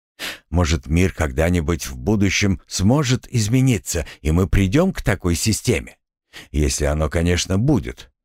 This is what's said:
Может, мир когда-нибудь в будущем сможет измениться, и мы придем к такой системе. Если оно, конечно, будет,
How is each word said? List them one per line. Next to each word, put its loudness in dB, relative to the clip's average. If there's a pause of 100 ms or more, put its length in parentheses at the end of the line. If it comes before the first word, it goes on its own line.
(500)
Может, 0
мир 2
когда-нибудь -2
в -10
будущем 0
сможет 0
измениться, 0 (140)
и 0
мы 2
придем 2
к -8
такой 0
системе. -2 (540)
Если 0
оно, -2
конечно, 0
будет, -2 (140)